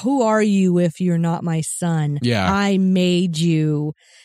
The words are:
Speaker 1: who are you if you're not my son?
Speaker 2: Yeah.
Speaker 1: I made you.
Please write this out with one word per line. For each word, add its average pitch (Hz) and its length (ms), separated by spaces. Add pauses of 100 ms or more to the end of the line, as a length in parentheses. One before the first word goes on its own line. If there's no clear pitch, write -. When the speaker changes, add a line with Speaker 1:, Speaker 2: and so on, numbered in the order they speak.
Speaker 1:
who 269 180
are 220 200
you 190 360
if 175 220
you're 175 180
not 165 260
my 165 180
son? 156 600
Speaker 2:
Yeah. 117 300
Speaker 1:
I 202 260
made 180 600
you. 156 540 (320)